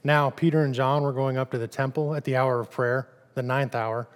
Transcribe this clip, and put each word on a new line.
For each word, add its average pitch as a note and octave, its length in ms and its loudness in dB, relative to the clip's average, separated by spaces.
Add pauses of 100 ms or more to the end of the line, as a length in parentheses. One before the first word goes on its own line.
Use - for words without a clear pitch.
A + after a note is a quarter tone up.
"Now, D3 240 4
Peter D#3 340 2
and C3+ 100 2
John C3+ 300 2
were C#3+ 80 0
going C3 260 0
up C3 140 -2
to B2+ 60 -4
the A2+ 100 -4
temple D3 480 -2
at C#3+ 80 -6
the C3 140 0
hour B2+ 240 2
of - 100 -10
prayer, B2+ 380 -2 (240)
the C3 100 -4
ninth B2+ 320 -2
hour, A2+ 400 -4